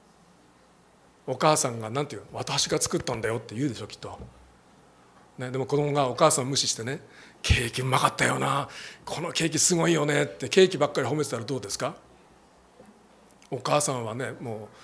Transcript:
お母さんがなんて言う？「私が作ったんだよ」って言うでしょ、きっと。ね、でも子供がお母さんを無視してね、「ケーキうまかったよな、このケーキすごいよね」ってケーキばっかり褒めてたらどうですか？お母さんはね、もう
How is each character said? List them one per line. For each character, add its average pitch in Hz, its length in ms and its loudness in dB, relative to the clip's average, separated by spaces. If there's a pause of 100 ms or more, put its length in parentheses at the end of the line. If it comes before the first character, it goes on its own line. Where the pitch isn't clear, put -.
(1300)
お 131 100 -4
母 156 200 4
さ 135 140 0
ん 117 80 -8
が 110 100 -8
な 135 140 -2
ん - 20 -8
て - 100 -10
言 98 80 -12
う？ - 40 -20 (100)
「私 - 320 -2
が 151 100 0
作 - 180 0
っ - 20 -4
た 127 160 -4
ん 113 60 -6
だ 110 80 -2
よ」 113 80 0
っ - 20 -10
て 113 160 -12
言 127 100 -2
う 147 40 -2
で 113 40 -4
し 104 80 -12
ょ、 104 60 -10
き - 80 -16
っ - 20 -16
と。 101 220 -14 (1200)
ね、 127 100 -6
で 127 80 -4
も 131 80 -2
子 143 100 0
供 147 160 2
が 143 160 4
お 123 60 -2
母 156 160 8
さ 143 140 2
ん - 20 -4
を - 20 -4
無 139 80 -2
視 123 120 2
し - 80 0
て 113 80 -8
ね、 135 160 -6 (420)
「ケ - 120 4 (120)
ー 117 60 -4
キ 127 100 -4
う 131 40 -2
ま 131 120 4
か - 120 4
っ - 60 -6
た 143 100 2
よ 131 120 2
な、 135 320 -2 (340)
こ - 180 -8
の 165 100 -4
ケ 160 140 0
ー 165 40 0
キ 151 80 -2
す - 160 4
ご 165 140 4
い 170 60 6
よ 156 120 2
ね」 147 200 4
っ - 20 -
て - 220 -8
ケ 185 160 8
ー 180 40 6
キ 180 80 -4
ば 143 80 2
っ 139 60 0
か 151 100 -2
り 127 60 0
褒 127 80 0
め 151 80 0
て - 80 -6
た 123 60 -4
ら 113 60 -6
ど 127 140 -4
う 120 40 -10
で 127 100 -8
す - 80 -4
か？ - 160 -4 (1500)
お 139 80 -6
母 139 240 2
さ 143 120 0
ん 120 120 -4
は 110 80 -6
ね、 123 260 -6
も 110 260 -8
う - 20 -12 (160)